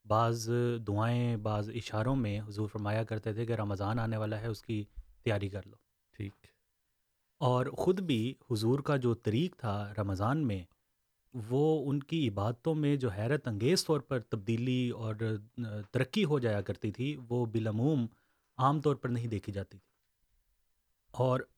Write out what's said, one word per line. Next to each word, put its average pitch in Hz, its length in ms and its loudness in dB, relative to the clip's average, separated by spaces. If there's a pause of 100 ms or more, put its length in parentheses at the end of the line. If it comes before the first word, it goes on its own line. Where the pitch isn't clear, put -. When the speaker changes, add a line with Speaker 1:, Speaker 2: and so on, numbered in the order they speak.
Speaker 1:
بعض 113 440 2 (380)
دعائیں، 117 500 2
بعض 107 320 -2
اشاروں 113 460 0
میں 107 240 0
حضور 107 300 -4
فرمایا 107 340 0
کرتے 107 300 -4
تھے 113 120 -2
کہ 117 80 -2
رمضان 104 460 -2
آنے 113 180 0
والا 107 220 -2
ہے، 113 80 -6
اس 110 140 -6
کی 107 220 -4 (400)
تیاری 101 260 0
کر 98 160 -8
لو۔ - 100 -20 (360)
Speaker 2:
ٹھیک۔ 101 220 -10 (1040)
Speaker 1:
اور 123 280 2
خود 180 340 0
بھی 131 340 0 (180)
حضور 117 280 2
کا 143 180 0
جو 123 160 2
طریق 120 440 0
تھا 104 400 -4
رمضان 107 500 0
میں، 98 160 -2 (840)
وہ 143 400 2
ان 143 100 0
کی 151 300 0
عبادتوں 113 460 -2
میں 147 200 2
جو 127 140 0
حیرت 117 380 -2
انگیز 120 380 2
طور 151 140 2
پر 131 200 -4
تبدیلی 117 720 0
اور، 110 260 -4 (420)
آ، 123 40 -6 (300)
ترقی 147 340 0
ہو 147 140 2
جایا 110 220 2
کرتی 104 300 -4
تھی، 143 260 -4 (120)
وہ 120 160 2
بالعموم 113 600 2 (520)
عام 139 240 4
طور 147 140 2
پر 123 140 -4
نہیں 120 180 -2
دیکھی 104 260 -4
جاتی 98 240 -8
تھی۔ - 120 -20 (1200)
اور 127 280 2 (180)